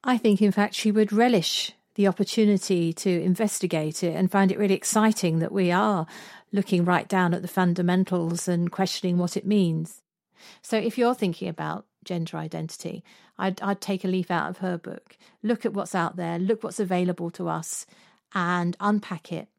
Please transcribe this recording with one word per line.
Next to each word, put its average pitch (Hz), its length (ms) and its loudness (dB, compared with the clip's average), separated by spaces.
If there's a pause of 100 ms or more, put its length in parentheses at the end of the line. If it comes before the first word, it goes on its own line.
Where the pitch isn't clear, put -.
I 254 160 2
think, 208 240 4
in 202 80 6
fact, 202 240 2
she - 160 0
would 208 220 2
relish 226 580 2 (240)
the 196 140 4
opportunity 190 840 2
to 175 300 0
investigate 175 800 0
it 165 140 -2
and 185 120 2
find 196 220 4
it - 80 -2
really 196 160 2
exciting 214 640 2
that 165 140 0
we 185 180 2
are 190 380 2 (420)
looking 190 340 2
right 175 240 2
down 180 240 2
at 180 100 -2
the 180 60 -8
fundamentals 180 1000 0
and 170 240 0
questioning 185 460 -2
what 175 180 -2
it - 100 -4
means. 170 560 0 (600)
So - 140 -4
if 220 220 -2
you're 247 160 2
thinking 185 340 -2
about 160 380 -8 (180)
gender 170 320 -6
identity, 160 680 -10 (360)
I'd, 190 240 -4
I'd 196 180 -4
take 190 240 -6
a 185 40 -2
leaf 185 220 -2
out 170 200 -2
of 185 80 -12
her 180 200 -4
book. - 380 -16 (260)
Look 226 220 -2
at 220 80 -2
what's 196 220 -6
out 170 220 -2
there, 170 220 -4
look 190 240 -2
what's - 180 -8
available 180 520 -2
to 170 160 -6
us, - 380 -8 (480)
and 175 460 0
unpack 208 520 -2
it - 160 -8 (100)